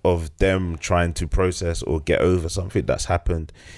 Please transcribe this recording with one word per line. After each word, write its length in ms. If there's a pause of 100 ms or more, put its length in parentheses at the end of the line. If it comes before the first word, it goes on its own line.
of 360
them 400
trying 340
to 140
process 560
or 160
get 200
over 300
something 360
that's 200
happened 460 (260)